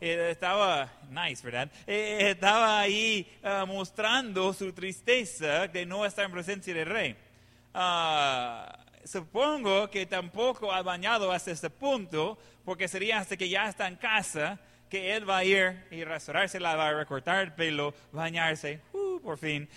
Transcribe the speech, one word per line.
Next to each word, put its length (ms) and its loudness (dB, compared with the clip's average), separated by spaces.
Eh, 300 0
estaba 600 2
nice, 360 -6
¿verdad? 260 -2
Eh, 440 2
estaba 500 6
ahí, 440 2
ah, 240 0
mostrando 840 0
su 220 -6
tristeza 960 0
de 160 -4
no 200 -2
estar 200 0
en 60 -6
presencia 420 -6
del 140 -2
rey. 280 -2
Ah, 1080 0
supongo 840 0
que 180 -4
tampoco 680 -2
ha 80 0
bañado 500 0
hasta 200 -2
este 180 -6
punto, 680 -2
porque 240 -4
sería 300 0
hasta 180 -6
que 100 -4
ya 220 0
está 180 -4
en 80 -6
casa 640 -2
que 260 -2
él 120 -4
va 120 4
a 40 2
ir 460 4
y 140 -10
rasurarse 560 -2
la 160 0
barba, 300 2
cortar 380 0
el 100 -6
pelo, 420 0
bañarse, 680 -2
uh, 280 -4
por 180 -8
fin, 380 -4